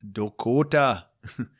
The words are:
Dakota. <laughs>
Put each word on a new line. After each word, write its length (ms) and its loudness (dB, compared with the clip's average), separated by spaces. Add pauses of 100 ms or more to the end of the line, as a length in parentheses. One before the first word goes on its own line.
Dakota. 1080 0 (120)
<laughs> 380 -12